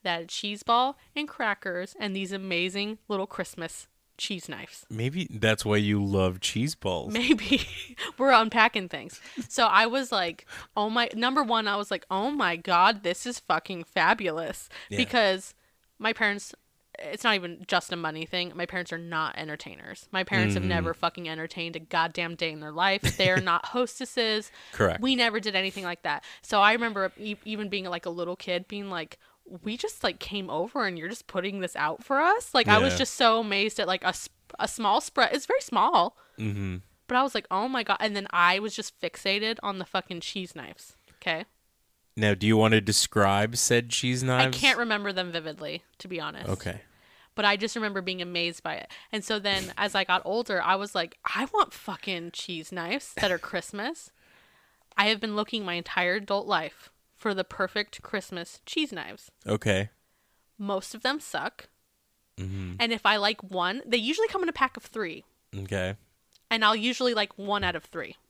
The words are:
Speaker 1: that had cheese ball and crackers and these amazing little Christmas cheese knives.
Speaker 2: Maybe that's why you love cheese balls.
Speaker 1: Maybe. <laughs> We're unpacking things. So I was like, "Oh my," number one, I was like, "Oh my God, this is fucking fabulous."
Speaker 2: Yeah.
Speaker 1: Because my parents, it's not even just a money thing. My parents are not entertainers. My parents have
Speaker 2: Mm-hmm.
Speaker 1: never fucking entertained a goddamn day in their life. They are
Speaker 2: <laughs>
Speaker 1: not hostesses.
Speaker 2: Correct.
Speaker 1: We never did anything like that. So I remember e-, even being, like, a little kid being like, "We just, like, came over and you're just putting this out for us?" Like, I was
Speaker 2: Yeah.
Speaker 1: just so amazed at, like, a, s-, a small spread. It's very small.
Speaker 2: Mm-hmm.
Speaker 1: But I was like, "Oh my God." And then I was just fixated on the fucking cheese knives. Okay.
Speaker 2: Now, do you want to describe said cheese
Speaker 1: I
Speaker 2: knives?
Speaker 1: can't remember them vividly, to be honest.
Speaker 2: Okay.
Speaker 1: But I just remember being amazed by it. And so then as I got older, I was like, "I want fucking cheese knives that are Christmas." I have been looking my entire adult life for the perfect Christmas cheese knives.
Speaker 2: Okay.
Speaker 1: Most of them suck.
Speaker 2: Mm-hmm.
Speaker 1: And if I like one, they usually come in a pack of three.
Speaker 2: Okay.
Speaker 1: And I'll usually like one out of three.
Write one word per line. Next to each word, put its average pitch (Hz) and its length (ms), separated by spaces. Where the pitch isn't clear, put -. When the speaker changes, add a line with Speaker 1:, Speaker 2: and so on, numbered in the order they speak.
Speaker 1:
that 175 160
had 170 100
cheese 202 340
ball 247 340
and 294 120
crackers 196 720
and 202 160
these 190 160
amazing 190 760
little 196 200
Christmas - 600
cheese 185 300
knives. - 420
Speaker 2:
Maybe 135 420
that's 110 340
why 104 120
you 104 260
love 95 360
cheese 131 360
balls. 90 360
Speaker 1:
Maybe. 240 560
<laughs> - 260
We're 269 140
unpacking 226 580
things. - 300
So 247 160
I 208 220
was 247 240
like, 175 340
"Oh 214 120
my," 233 260
number 254 280
one, 226 240
I 202 100
was 208 120
like, 196 220
"Oh 196 200
my 208 260
God, 190 460
this 180 220
is 240 140
fucking 170 460
fabulous." 170 840
Speaker 2:
Yeah. 202 80
Speaker 1:
Because 208 560
my 220 160
parents, 202 400
it's 160 280
not 220 100
even 175 320
just - 260
a - 40
money 160 280
thing. 175 300
My 175 100
parents 175 280
are 165 40
not 170 400
entertainers. 151 720
My 185 140
parents 196 280
have - 100
Speaker 2:
Mm-hmm. 190 60
Speaker 1:
never 170 240
fucking 170 360
entertained 165 480
a - 20
goddamn 165 560
day 165 160
in 156 100
their 151 120
life. 196 280
They 185 140
are 185 100
Speaker 2:
<laughs> - 0
Speaker 1:
not 175 260
hostesses. 233 800
Speaker 2:
Correct. 104 280
Speaker 1:
We 262 140
never 233 260
did 202 140
anything 190 300
like 175 180
that. 147 200
So 208 200
I 208 120
remember 214 440
e-, 208 180
even 214 240
being, 190 160
like, 175 200
a 185 40
little 175 260
kid 180 320
being 202 220
like, 170 280
"We 214 140
just, - 260
like, 190 160
came 190 300
over 214 360
and 180 140
you're 160 100
just 233 180
putting 190 340
this 180 160
out 156 260
for 277 160
us?" 392 340
Like, 233 140
I 208 120
was 262 140
Speaker 2:
Yeah. 277 60
Speaker 1:
just 269 140
so 226 260
amazed 208 400
at, 196 80
like, 185 160
a, - 60
s-, - 180
a 202 80
small 220 320
spread. - 340
It's - 120
very 539 160
small. 214 560
Speaker 2:
Mm-hmm. 101 400
Speaker 1:
But 247 100
I 254 60
was 269 100
like, 214 160
"Oh 202 200
my 262 120
God." 208 200
And 214 140
then 202 160
I 180 280
was 208 160
just - 260
fixated 208 640
on 196 160
the 180 60
fucking 180 340
cheese 180 360
knives. - 400
Okay. 165 300
Speaker 2:
Now, 107 180
do 95 100
you 110 120
want 110 160
to 110 80
describe 101 720
said 120 340
cheese 127 340
Speaker 1:
I 131 40
Speaker 2:
knives? 127 320
Speaker 1:
can't 262 180
remember 208 360
them 180 180
vividly, 156 500
to - 100
be 180 100
honest. 151 300
Speaker 2:
Okay. 90 320
Speaker 1:
But 208 120
I 202 120
just 214 180
remember 208 260
being 185 200
amazed 170 420
by 156 120
it. - 160
And 208 100
so 214 160
then 190 380
as 202 180
I 196 80
got 180 220
older, 208 360
I 180 140
was 196 180
like, 170 320
"I 233 280
want 415 200
fucking 175 600
cheese 160 380
knives 180 440
that 202 160
are 175 80
Christmas." 208 720
I 202 100
have 220 140
been 214 140
looking 208 300
my 175 100
entire 180 400
adult 202 300
life 170 440
for 214 180
the 190 120
perfect - 580
Christmas - 640
cheese 302 240
knives. 143 400
Speaker 2:
Okay. 104 420
Speaker 1:
Most 202 340
of 226 80
them 277 180
suck. - 500
Speaker 2:
Mm-hmm. 95 420
Speaker 1:
And 233 140
if 214 140
I 208 100
like 208 240
one, 185 440
they 233 120
usually 311 300
come 381 160
in 339 60
a 330 40
pack - 240
of - 60
three. 175 400
Speaker 2:
Okay. 95 380
Speaker 1:
And 220 140
I'll 214 100
usually 240 380
like 208 240
one 202 260
out 180 120
of 151 100
three. - 320